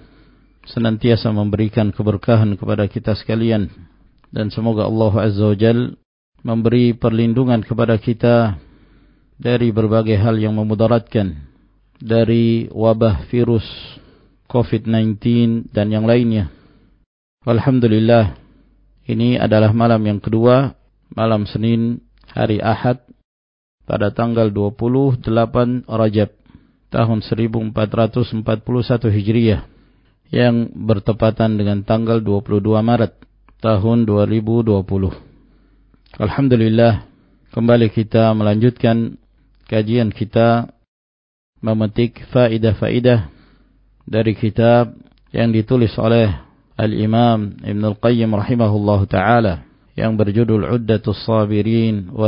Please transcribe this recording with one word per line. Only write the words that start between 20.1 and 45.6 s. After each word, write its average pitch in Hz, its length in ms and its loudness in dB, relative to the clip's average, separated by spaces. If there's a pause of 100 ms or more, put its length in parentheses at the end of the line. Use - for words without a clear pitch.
kedua, 123 560 2 (400)
malam 110 320 0
Senin, 117 480 -2 (320)
hari 110 320 -2
Ahad, 117 400 -2 (880)
pada 107 240 -2
tanggal 113 400 0
dua 101 180 -2
puluh 127 460 0
delapan 120 720 -2
Rajab, 107 400 0 (640)
tahun 113 320 -2
seribu 113 340 -4
empat 110 300 -4
ratus 113 420 -2
empat 110 300 -4
puluh 123 240 -2
satu 113 240 0
Hijriah, 107 560 0 (640)
yang 120 400 2
bertepatan 110 880 0
dengan 101 240 -2
tanggal 113 400 0
dua 101 240 -2
puluh 104 160 0
dua 107 240 0
Maret, 117 320 0 (400)
tahun 113 480 0
dua 104 240 2
ribu 113 320 0
dua 101 240 2
puluh. 95 260 -2 (1120)
Alhamdulillah, 113 840 2 (480)
kembali 117 340 4
kita 110 480 0
melanjutkan 113 800 0 (540)
kajian 110 400 0
kita 117 560 0 (960)
memetik 110 580 -2 (140)
faidah-faidah 113 960 0 (720)
dari 110 320 -2
kitab 117 560 2 (400)
yang 117 240 0
ditulis 113 400 0